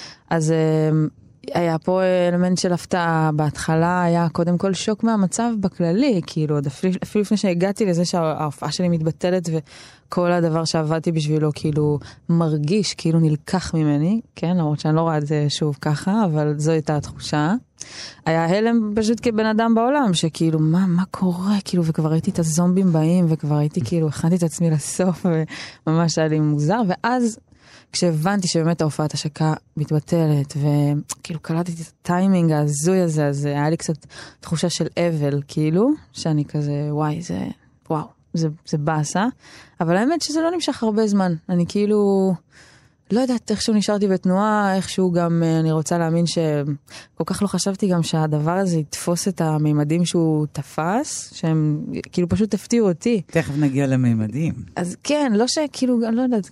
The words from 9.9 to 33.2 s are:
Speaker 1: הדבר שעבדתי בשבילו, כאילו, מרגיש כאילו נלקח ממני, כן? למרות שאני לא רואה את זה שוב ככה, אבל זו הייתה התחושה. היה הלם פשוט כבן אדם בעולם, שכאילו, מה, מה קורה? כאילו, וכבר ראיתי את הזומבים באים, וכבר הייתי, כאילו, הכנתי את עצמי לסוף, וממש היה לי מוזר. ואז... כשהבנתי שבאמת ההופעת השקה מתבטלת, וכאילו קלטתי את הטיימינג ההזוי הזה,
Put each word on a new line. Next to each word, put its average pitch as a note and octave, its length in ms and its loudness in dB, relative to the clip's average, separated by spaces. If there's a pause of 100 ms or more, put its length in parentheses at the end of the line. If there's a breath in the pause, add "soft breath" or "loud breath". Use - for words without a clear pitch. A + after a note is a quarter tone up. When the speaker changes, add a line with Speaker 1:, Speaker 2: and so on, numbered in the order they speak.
Speaker 1:
הדבר E3 320 2
שעבדתי D#3+ 480 -2
בשבילו, D3+ 420 0
כאילו, D3+ 440 0 (300 loud breath)
מרגיש E3 640 0
כאילו E3 260 0
נלקח D#3+ 540 0
ממני, D#3 460 0 (160)
כן? F3 200 0
למרות D3+ 240 0
שאני D#3 160 0
לא D#3+ 40 2
רואה E3 180 0
את D3 80 -2
זה D3 220 0
שוב D3 320 -2
ככה, F#3+ 440 0
אבל D3+ 340 0
זו D3+ 140 0
הייתה D#3 240 0
התחושה. D3+ 580 -2 (720 loud breath)
היה E3 320 2
הלם A3+ 380 0
פשוט A3 260 0
כבן A3 240 0
אדם A3+ 280 2
בעולם, A#3+ 400 2
שכאילו, D#3+ 440 0
מה, D#3+ 280 2
מה F3 240 2
קורה? F#3 540 0
כאילו, F3 200 0
וכבר D#3+ 240 0
ראיתי D#3+ 220 0
את - 80 -4
הזומבים F3 540 2
באים, D#3+ 360 4
וכבר D3+ 280 0
הייתי, D3+ 280 0
כאילו, D#3+ 240 0
הכנתי E3 280 0
את E3+ 60 -2
עצמי E3+ 280 0
לסוף, E3+ 560 -2 (600 loud breath)
וממש E3 320 2
היה D#3 100 2
לי D#3 120 2
מוזר. D3+ 480 2
ואז... A#3 500 -2 (540 loud breath)
כשהבנתי F3 560 0
שבאמת E3 320 0
ההופעת D3+ 340 0
השקה D#3 400 -2 (220)
מתבטלת, D3+ 800 0
וכאילו D3 840 -2
קלטתי E3+ 320 -4
את E3 140 -12 (140)
הטיימינג F3+ 520 2
ההזוי D3 480 2
הזה, D3+ 260 2